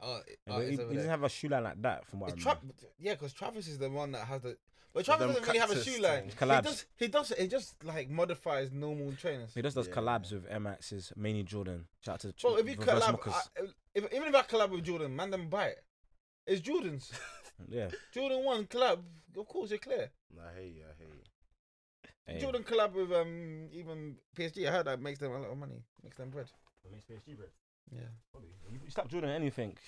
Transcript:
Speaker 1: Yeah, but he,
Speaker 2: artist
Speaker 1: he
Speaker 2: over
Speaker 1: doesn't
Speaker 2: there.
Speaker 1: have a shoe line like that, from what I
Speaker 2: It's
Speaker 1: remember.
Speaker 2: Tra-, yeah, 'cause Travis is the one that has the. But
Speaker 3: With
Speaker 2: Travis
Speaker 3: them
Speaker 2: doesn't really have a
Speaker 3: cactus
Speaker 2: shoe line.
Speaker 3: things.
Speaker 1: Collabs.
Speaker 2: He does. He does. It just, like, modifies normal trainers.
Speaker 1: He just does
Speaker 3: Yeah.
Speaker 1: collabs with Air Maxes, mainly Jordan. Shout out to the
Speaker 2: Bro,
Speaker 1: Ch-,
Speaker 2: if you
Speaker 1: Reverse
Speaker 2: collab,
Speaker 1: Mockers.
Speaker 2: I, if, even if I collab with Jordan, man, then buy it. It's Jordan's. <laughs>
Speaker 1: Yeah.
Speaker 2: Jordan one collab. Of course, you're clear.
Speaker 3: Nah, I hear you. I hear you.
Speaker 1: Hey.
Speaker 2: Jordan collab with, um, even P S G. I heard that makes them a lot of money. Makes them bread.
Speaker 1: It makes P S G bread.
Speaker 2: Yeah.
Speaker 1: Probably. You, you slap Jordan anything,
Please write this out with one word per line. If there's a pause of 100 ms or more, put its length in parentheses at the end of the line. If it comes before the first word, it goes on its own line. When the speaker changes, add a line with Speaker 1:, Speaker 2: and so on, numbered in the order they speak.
Speaker 1:
Yeah, (380)
but
he,
Speaker 2:
artist
Speaker 1:
he
Speaker 2:
over
Speaker 1:
doesn't
Speaker 2:
there.
Speaker 1:
have
a
shoe
line
like
that,
from
what
I
Speaker 2:
It's
Speaker 1:
remember.
Speaker 2:
Tra-, (100)
yeah,
'cause
Travis
is
the
one
that
has
the. (360)
But
Speaker 3:
With
Speaker 2:
Travis
Speaker 3:
them
Speaker 2:
doesn't
really
have
a
Speaker 3:
cactus
Speaker 2:
shoe
line.
Speaker 3:
things.
Speaker 1:
Collabs.
Speaker 2:
He
does. (100)
He
does.
It
just,
like,
modifies
normal
trainers.
Speaker 1:
He
just
does
Speaker 3:
Yeah.
Speaker 1:
collabs
with
Air
Maxes,
mainly
Jordan. (140)
Shout
out
to
the
Speaker 2:
Bro,
Speaker 1:
Ch-,
Speaker 2:
if
you
Speaker 1:
Reverse
Speaker 2:
collab,
Speaker 1:
Mockers.
Speaker 2:
I, (340)
if,
even
if
I
collab
with
Jordan,
man,
then
buy
it. (600)
It's
Jordan's.
<laughs> (460)
Speaker 1:
Yeah. (200)
Speaker 2:
Jordan
one
collab. (340)
Of
course,
you're
clear. (240)
Speaker 3:
Nah,
I
hear
you.
I
hear
you. (1040)
Speaker 1:
Hey.
Speaker 2:
Jordan
collab
with,
um,
even (180)
P
S
G.
I
heard
that
makes
them
a
lot
of
money. (200)
Makes
them
bread. (400)
Speaker 1:
It
makes
P
S
G
bread. (420)
Speaker 2:
Yeah. (320)
Speaker 1:
Probably. (240)
You,
you
slap
Jordan
anything, (120)